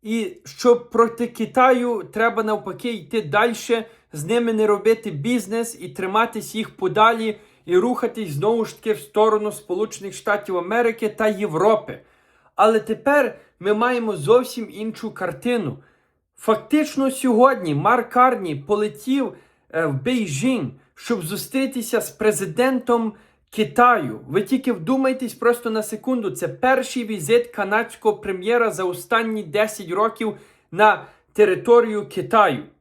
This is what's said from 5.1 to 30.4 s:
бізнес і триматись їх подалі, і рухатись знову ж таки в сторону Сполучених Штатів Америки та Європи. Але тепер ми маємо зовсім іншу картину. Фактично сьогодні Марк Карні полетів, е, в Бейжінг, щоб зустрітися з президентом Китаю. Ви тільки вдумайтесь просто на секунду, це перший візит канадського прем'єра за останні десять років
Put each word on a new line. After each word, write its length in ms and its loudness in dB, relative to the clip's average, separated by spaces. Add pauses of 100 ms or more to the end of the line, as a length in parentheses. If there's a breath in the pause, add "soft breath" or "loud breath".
бізнес 720 -4
і 80 -12
триматись 680 -4
їх 200 -8
подалі, 640 2 (280 loud breath)
і 120 2
рухатись 520 -2
знову 360 0
ж 100 -14
таки 180 -4
в 60 -4
сторону 520 2
Сполучених 640 -6
Штатів 440 -4
Америки 520 -2
та 180 -2
Європи. 720 0 (560 soft breath)
Але 240 4
тепер 600 0 (200 loud breath)
ми 140 0
маємо 420 0
зовсім 560 0
іншу 400 -10
картину. 640 -4 (600 soft breath)
Фактично 760 0
сьогодні 640 2
Марк 340 2
Карні 460 2
полетів, 800 -2 (400 loud breath)
е, 120 0
в 180 -4
Бейжінг, 680 -2 (260 soft breath)
щоб 260 -4
зустрітися 800 -4
з 100 -10
президентом 1000 0 (360 soft breath)
Китаю. 800 2
Ви 140 0
тільки 300 -2
вдумайтесь 640 0
просто 360 0
на 140 -2
секунду, 480 -4
це 160 -6
перший 580 0
візит 420 0
канадського 680 -2
прем'єра 540 -2
за 120 -6
останні 600 -2
десять 480 -4
років 460 -2 (340 loud breath)